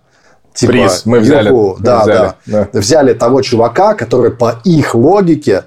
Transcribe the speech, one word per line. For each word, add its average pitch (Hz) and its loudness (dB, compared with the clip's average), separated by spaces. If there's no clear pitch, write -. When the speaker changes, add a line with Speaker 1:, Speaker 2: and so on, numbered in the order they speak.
Speaker 1:
типа, 120 -2
Speaker 2:
Приз, 117 0
мы 117 2
взяли, 110 2
Speaker 1:
юху, 104 0
Speaker 2:
мы 98 -10
Speaker 1:
да, 120 2
Speaker 2:
взяли, 104 0
Speaker 1:
да. 104 -2
Speaker 2:
да. 113 -4
Speaker 1:
Взяли 120 2
того 123 0
чувака, 185 0
который, 120 -2
по 117 -4
их 156 0
логике 131 0